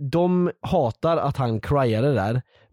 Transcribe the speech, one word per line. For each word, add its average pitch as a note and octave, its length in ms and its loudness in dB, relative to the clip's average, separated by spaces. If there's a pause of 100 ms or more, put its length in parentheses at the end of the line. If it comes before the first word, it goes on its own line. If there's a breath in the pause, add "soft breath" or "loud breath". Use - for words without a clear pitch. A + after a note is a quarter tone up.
(120)
De F3+ 380 2 (120)
hatar E3 540 0
att C#3 200 -2
han A2+ 240 -2
cryade C3+ 540 0
där, A2+ 280 -2 (300 soft breath)